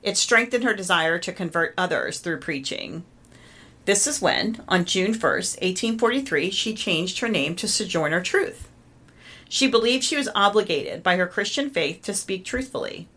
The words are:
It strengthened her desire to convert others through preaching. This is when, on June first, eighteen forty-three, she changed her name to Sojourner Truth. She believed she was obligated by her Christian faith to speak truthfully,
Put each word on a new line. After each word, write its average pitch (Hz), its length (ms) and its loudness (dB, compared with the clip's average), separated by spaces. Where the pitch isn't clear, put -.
It 208 160 -2
strengthened 240 460 2
her 233 100 2
desire 175 460 2
to 175 120 -6
convert 165 460 -2
others 165 420 -2
through 165 200 -4
preaching. 160 640 -8
This 202 220 4
is 294 140 0
when, 214 460 2
on 180 180 4
June 190 280 2
first, 180 480 0
eighteen 226 360 0
forty-three, 226 540 2
she 220 220 -2
changed 180 460 -2
her 240 80 -2
name 165 300 0
to 214 100 -4
Sojourner 170 540 0
Truth. - 480 -2
She - 180 2
believed 247 360 4
she - 140 0
was 277 160 0
obligated 202 680 2
by 180 140 4
her 180 100 0
Christian 214 420 -4
faith 165 340 -2
to 202 100 -6
speak 185 320 -4
truthfully, - 720 -6